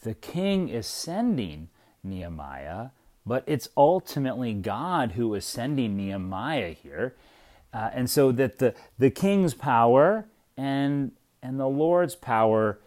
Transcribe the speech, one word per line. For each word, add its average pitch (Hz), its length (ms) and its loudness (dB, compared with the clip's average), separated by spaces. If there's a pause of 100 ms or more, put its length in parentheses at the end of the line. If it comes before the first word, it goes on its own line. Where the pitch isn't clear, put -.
the 113 100 -6
king 190 540 -2
is 113 180 -6
sending 139 840 -4 (340)
Nehemiah, 85 840 -10 (360)
but 123 220 -2
it's 151 280 -4
ultimately 135 800 2
God 117 580 -2
who 110 220 -2
is 95 100 -4
sending 127 520 -4
Nehemiah 98 720 -4
here. 78 460 -8 (580)
Uh, 113 180 -6
and 127 160 -2
so 139 220 4
that 127 280 0
the, 123 180 2 (200)
the 135 140 6
king's 196 440 2
power 139 720 4 (280)
and, 139 540 -2 (320)
and 131 160 -8
the 135 100 -2
Lord's 160 460 2
power 110 720 2